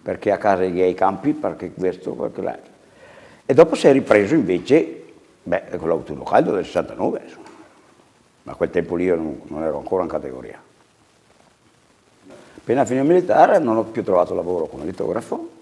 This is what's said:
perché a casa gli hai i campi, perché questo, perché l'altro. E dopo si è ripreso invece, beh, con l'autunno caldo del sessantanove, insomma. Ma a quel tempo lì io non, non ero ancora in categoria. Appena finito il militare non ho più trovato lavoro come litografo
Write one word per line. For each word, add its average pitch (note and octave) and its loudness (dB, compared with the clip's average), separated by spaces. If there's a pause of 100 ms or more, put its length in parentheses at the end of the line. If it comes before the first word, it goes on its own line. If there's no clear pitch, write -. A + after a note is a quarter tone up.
perché G2+ -4
a F#2+ 2
casa F#2+ 2
gli F2+ 0
hai F#2 4
i F2 0
campi, G2 0
perché F2+ -6
questo, F2+ -4
perché - -8
l'altro. - -8 (720)
E - -2
dopo D#3+ 8
si - 4
è C#3+ 8
ripreso A2+ 4
invece, A#2+ 2 (380)
beh, F2+ -4
con E2 -4
l'autunno D2+ -4
caldo - 2
del F2+ -2
sessantanove, - -4
insomma. - -20 (1000)
Ma - -14
a - -10
quel E2 -2
tempo F2 -2
lì F2 0
io F2+ 2
non, D#2 -6
non D2+ -8
ero D2 -2
ancora F2+ -2
in E2 -6
categoria. C#2 -10 (2000)
Appena A#2+ 0
finito B2+ -2
il D#3 4
militare F3+ 2
non A#2+ 0
ho A2+ -2
più G#2+ -8
trovato F2+ 0
lavoro F2 -4
come - -14
litografo - -8 (120)